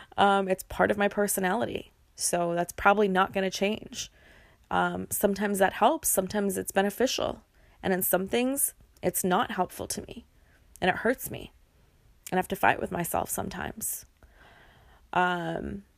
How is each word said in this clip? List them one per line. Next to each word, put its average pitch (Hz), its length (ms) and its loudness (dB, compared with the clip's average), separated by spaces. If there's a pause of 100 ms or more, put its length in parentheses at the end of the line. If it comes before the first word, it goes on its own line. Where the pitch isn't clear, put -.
(180)
Um, 196 300 6
it's 185 160 -2
part 202 280 2
of 208 60 0
my 202 100 2
personality. 202 840 -2 (240)
So 175 380 0
that's 175 200 -2
probably 202 340 4
not 190 260 2
gonna 190 160 0
change. - 640 -4 (600)
Um, 180 380 0
sometimes 202 500 0
that 190 140 2
helps. 294 360 2
Sometimes 196 480 0
it's 190 140 -6
beneficial. - 720 0 (400)
And 190 100 2
in 185 80 0
some 190 260 2
things, 254 460 0 (300)
it's 180 200 -2
not 190 280 2
helpful - 360 -4
to - 140 -6
me. - 240 -14 (540)
And 185 100 0
it - 80 0
hurts - 320 -2
me. - 220 -14 (800)
And 185 60 0
I - 20 2
have 185 80 0
to 196 80 -4
fight - 240 2
with 185 120 -6
myself 170 380 -2
sometimes. - 760 -8 (1080)
Um, 175 720 -2 (140)